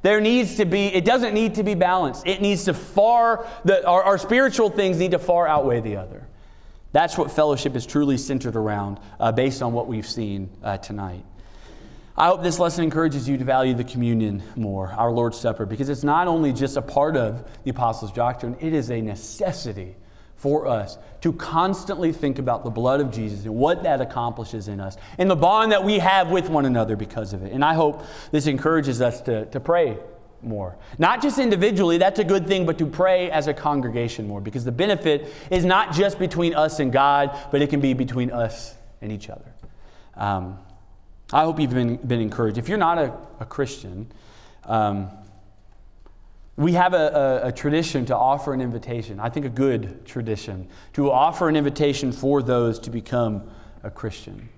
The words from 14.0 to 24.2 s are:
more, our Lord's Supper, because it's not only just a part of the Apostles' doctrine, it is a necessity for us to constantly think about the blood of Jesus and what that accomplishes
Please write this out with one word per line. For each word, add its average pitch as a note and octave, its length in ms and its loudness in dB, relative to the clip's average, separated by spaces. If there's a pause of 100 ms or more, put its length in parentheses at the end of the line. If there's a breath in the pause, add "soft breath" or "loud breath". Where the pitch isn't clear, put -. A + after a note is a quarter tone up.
more, G2 340 -4
our A2+ 200 0
Lord's A#2 280 0
Supper, A2+ 260 -2
because A2+ 220 -4
it's C#3+ 160 -4
not D#3+ 240 2
only D#3+ 240 2
just C3+ 240 -2
a C3 60 0
part C#3+ 340 0
of A#2 340 -2 (140 loud breath)
the C3 80 -4
Apostles' A2+ 400 -2
doctrine, A#2+ 480 -4
it D#3+ 140 -4
is B2 180 -2
a A2+ 100 -4
necessity G#2 960 -8 (400 soft breath)
for C#3 320 0
us G#2+ 300 -2 (240 loud breath)
to E3 100 -2
constantly E3 800 -2
think C#3 260 -2
about B2 280 -2
the A#2+ 40 -4
blood B2 300 2
of C3+ 120 0
Jesus G#2+ 340 -6
and A2 100 -6
what G#3+ 280 2
that C#3+ 180 2
accomplishes A#2 680 -6